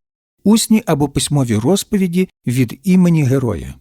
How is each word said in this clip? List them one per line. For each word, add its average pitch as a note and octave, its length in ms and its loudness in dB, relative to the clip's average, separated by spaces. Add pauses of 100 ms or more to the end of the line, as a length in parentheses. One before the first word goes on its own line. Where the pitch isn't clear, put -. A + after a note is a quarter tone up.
(440)
усні A3 420 2
або D3 220 0
письмові C3+ 480 -2
розповіді F#3 720 -2 (180)
від B2+ 360 -2
імені F3 420 2
героя. A2 560 -2